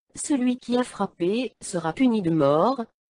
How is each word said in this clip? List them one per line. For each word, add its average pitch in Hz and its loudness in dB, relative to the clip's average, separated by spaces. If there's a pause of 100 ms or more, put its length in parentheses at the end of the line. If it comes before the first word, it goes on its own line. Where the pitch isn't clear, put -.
(160)
celui 247 -2
qui 240 -4
a 247 0
frappé 208 -4
sera 165 -4
puni 233 2
de 170 0
mort, 165 2 (260)